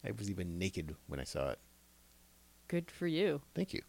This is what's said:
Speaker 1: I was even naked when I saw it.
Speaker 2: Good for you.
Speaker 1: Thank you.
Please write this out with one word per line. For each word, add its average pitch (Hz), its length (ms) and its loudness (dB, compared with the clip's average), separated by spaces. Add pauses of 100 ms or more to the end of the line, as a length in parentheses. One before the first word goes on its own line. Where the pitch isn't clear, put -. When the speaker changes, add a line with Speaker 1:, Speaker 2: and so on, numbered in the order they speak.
Speaker 1:
I 123 60 0
was 107 180 -2
even 90 300 -2
naked 85 340 0 (140)
when 69 100 -4
I 65 60 -2
saw 67 260 0
it. 52 80 -2 (1080)
Speaker 2:
Good 175 200 0
for - 200 -2
you. 160 320 4 (160)
Speaker 1:
Thank 185 180 0
you. - 140 -2